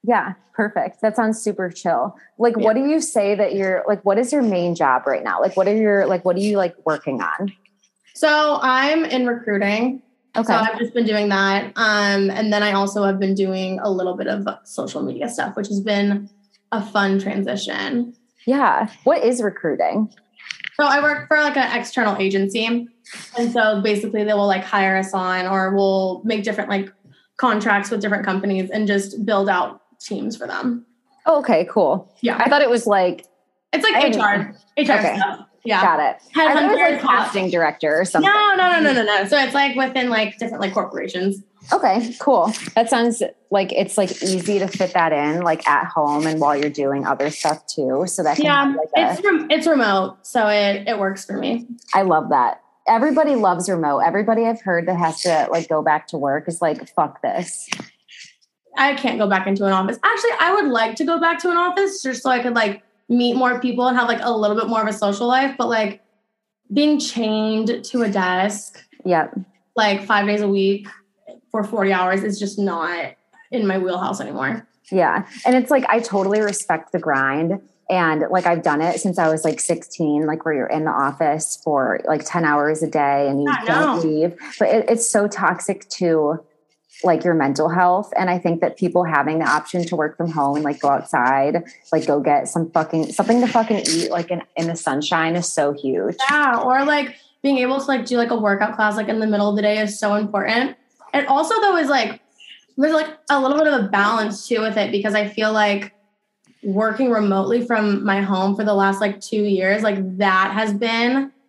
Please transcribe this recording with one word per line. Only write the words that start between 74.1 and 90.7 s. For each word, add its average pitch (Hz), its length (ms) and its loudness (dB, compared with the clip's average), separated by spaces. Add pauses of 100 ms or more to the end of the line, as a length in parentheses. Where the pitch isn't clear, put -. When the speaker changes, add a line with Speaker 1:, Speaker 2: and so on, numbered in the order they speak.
Speaker 2:
anymore. 156 480 -6 (240)
Speaker 1:
Yeah. 185 340 2 (200)
And 247 100 4
it's 254 160 2
like, 262 160 4
I 226 140 2
totally 202 400 0
respect 190 500 -4
the 180 80 -4
grind. 151 640 0 (280)
And, 160 400 0
like, 180 160 0
I've 170 160 2
done 151 200 0
it 165 180 0
since 180 180 -2
I 165 120 2
was, 160 160 0
like, 156 160 -2
sixteen, 156 640 -2
like, 156 180 -4
where 160 100 0
you're 131 140 -2
in 156 160 -2
the 156 80 0
office 147 720 -2
for, 131 420 0
like, - 200 0
ten 170 180 -2
hours 147 400 0
a 156 40 -2
day 143 420 0
and 139 120 0
you 143 60 0
Speaker 2:
Yeah, - 180 -2
Speaker 1:
don't 262 380 0
Speaker 2:
no. 160 60 0
Speaker 1:
leave. 160 260 0 (240)
But 208 80 2
it, - 220 2
it's 226 180 0
so 208 220 2
toxic 180 640 -4
to, 160 520 0 (600)
like, 180 200 2
your 175 120 2
mental 143 340 2
health. 180 480 2
And 185 120 0
I 180 100 0
think 170 220 -2
that 170 160 -2
people 180 260 0
having 156 340 0
the 156 80 0
option 151 400 0
to 175 100 -6
work 156 220 -2
from 170 140 -4
home 143 240 0
and, 151 80 -2
like, 143 160 -2